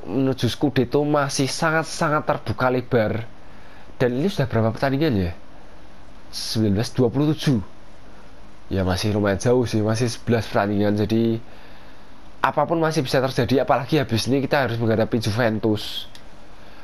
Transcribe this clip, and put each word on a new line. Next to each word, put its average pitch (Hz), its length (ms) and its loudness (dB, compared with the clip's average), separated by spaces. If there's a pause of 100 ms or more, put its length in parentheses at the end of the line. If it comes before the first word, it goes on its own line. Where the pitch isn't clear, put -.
menuju 127 400 0
Scudetto 135 560 2
masih 143 480 2
sangat-sangat 156 720 0
terbuka 127 480 0
lebar. 117 560 0 (720)
Dan 123 160 2
ini 165 160 0
sudah 135 160 0
berapa 110 240 2
pertandingan 139 480 2
ya? 87 160 0 (960)
Sembilan 110 480 0
belas, 117 160 -2
dua 120 160 4
puluh 151 240 2
tujuh. - 480 0 (880)
Ya, 95 160 0
masih 92 240 0
lumayan 101 240 2
jauh 123 320 4
sih, 110 160 0
masih 110 240 2
sebelas 113 400 0
pertandingan, 104 480 2
jadi 113 480 2 (960)
apapun 147 400 2
masih 156 240 2
bisa 135 160 2
terjadi, 127 480 2
apalagi 139 320 2
habis 113 320 0
ini 139 80 4
kita 139 240 2
harus 113 160 0
menghadapi 113 400 2
Juventus. 110 880 0 (760)